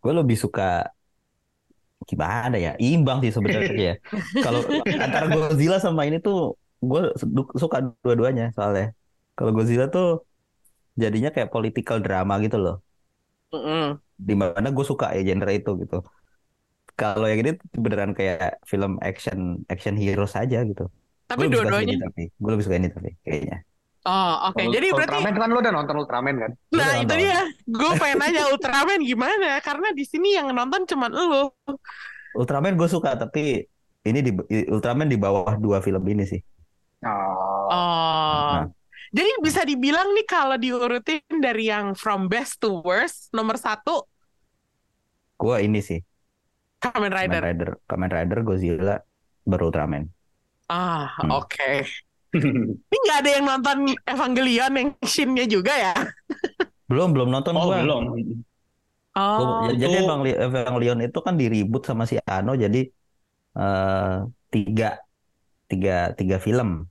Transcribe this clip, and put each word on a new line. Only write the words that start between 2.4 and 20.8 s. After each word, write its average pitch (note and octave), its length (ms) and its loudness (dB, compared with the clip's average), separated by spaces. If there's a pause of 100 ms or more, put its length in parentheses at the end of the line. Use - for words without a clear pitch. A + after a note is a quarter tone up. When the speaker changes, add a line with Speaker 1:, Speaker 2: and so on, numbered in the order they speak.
Speaker 1:
ya? E2+ 200 -2
Imbang C3+ 440 2
sih A#2 120 2
sebenarnya G#2+ 400 0
ya. F#2+ 220 2 (240)
Speaker 2:
<laughs> G#3+ 260 -2
Speaker 1:
Kalau - 160 2 (240)
antara - 440 0
Godzilla D#3 480 2
sama E3 280 2
ini D3+ 160 0
tuh F#3+ 360 0 (240)
gue C#3+ 320 2
su-, B2 440 -2
suka D#3 200 0 (240)
dua-duanya A#2+ 500 2
soalnya. G#2 420 0 (440)
Kalau A2+ 160 2
Godzilla A#2 340 2
tuh E3+ 380 0 (720)
jadinya A2+ 340 2
kayak A#2+ 220 -2
political A2+ 480 -2
drama G2 400 0
gitu G#2+ 180 0
loh. F2+ 160 0 (760)
Speaker 3:
Mm-mm. D3+ 440 -2 (200)
Speaker 1:
Di G2 180 -2
mana G2 340 0
gue C#3 160 0
suka C3 280 -2
ya F#2+ 80 0
genre G2 320 0
itu G#2 260 -2
gitu. F2+ 220 -4 (960)
Kalau G#2 320 0
yang A2 160 2
ini D#3 60 2 (260)
beneran G#2 340 -2
kayak F#2+ 540 -2
film G2 340 -2
action, F#2 720 -6
action G2 260 -4
hero G2 320 0
saja A#2+ 380 -2
gitu. F#2+ 240 -6 (400)